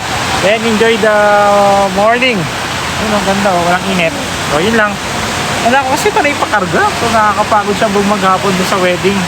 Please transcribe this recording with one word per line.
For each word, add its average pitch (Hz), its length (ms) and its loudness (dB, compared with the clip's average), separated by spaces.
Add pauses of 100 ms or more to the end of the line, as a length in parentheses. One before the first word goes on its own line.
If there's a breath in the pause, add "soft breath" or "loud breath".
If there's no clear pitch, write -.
(420)
Then, 220 240 0
enjoy 226 320 2
the 214 200 2 (760)
morning. 226 480 2
Ayun, - 720 -6
ang 202 160 0
ganda, 202 240 0
oh. 175 160 0
Walang 180 240 0
init. 165 200 0 (360)
So, 143 80 0
yun 202 160 0
lang. 214 160 2 (800)
Wala 269 160 2
ko 262 80 -2
kasi 269 160 0
panay 302 240 0
pakarga. 233 640 0
So, - 160 -2
nakakapagod 208 640 0
siya 214 160 0
buong 202 160 2
maghapon 190 480 0
dun 185 120 -2
sa 196 120 0
wedding. 180 460 0